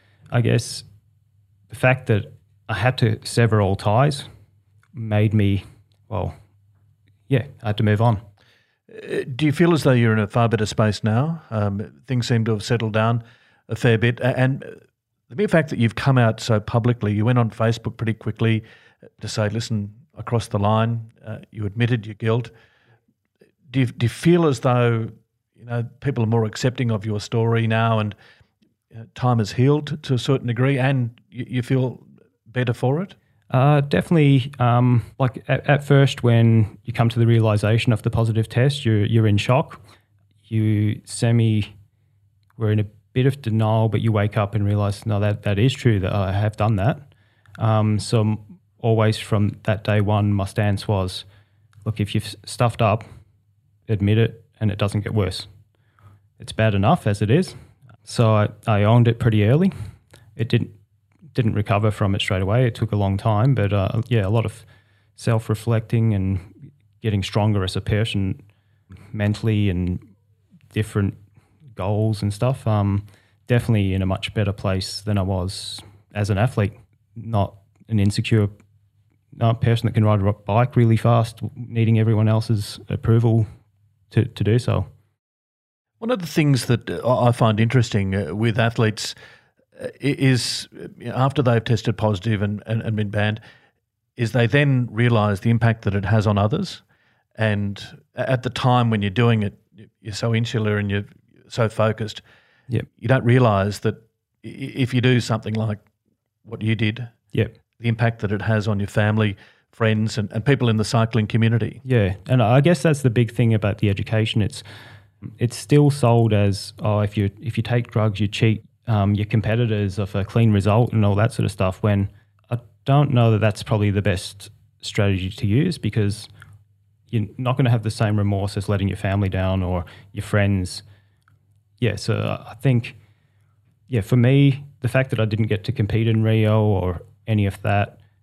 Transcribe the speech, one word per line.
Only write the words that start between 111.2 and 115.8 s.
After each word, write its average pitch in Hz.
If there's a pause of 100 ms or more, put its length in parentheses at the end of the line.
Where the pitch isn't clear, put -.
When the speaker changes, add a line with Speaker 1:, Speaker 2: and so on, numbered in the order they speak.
Speaker 2:
community. 113
Speaker 1:
Yeah, 104 (120)
and 127
I 120
guess 170
that's 151
the 127
big 117
thing 113
about 101
the 107
education. 107
It's, - (760)
it's 120
still 147